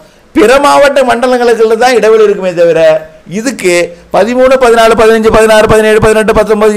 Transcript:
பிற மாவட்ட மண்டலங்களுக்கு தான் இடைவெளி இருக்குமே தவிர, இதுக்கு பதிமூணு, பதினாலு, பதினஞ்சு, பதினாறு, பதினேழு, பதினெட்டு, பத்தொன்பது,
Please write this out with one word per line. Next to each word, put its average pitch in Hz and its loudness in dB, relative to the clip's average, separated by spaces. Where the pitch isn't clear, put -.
பிற 233 2
மாவட்ட 277 0
மண்டலங்களுக்கு 233 0
தான் 254 0
இடைவெளி 220 2
இருக்குமே 185 -4
தவிர, 170 0
இதுக்கு 220 -4
பதிமூணு, 247 0
பதினாலு, 226 2
பதினஞ்சு, 220 0
பதினாறு, 220 2
பதினேழு, 214 2
பதினெட்டு, 220 0
பத்தொன்பது, 214 0